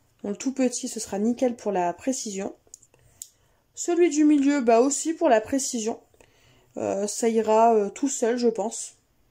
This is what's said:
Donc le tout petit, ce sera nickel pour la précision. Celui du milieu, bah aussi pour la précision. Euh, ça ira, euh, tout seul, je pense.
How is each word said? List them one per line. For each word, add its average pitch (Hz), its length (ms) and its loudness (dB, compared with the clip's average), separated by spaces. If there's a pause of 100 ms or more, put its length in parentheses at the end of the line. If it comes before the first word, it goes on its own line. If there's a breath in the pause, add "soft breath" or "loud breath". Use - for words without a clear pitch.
(220)
Donc 202 100 -6
le 196 40 -10
tout 262 160 -6
petit, 254 340 -2
ce 226 140 -10
sera - 180 -8
nickel 240 380 0
pour 202 160 -6
la 175 220 -2
précision. 208 600 -6 (1200 loud breath)
Celui 339 360 2
du 302 140 2
milieu, 285 360 4
bah 233 200 4
aussi 285 340 0
pour 320 160 2
la 220 100 4
précision. 240 580 -4 (800 soft breath)
Euh, 196 300 -4
ça 226 240 -2
ira, 226 440 4
euh, 202 140 2
tout 262 200 -4
seul, 220 280 -2
je 240 120 2
pense. 220 480 -4 (340)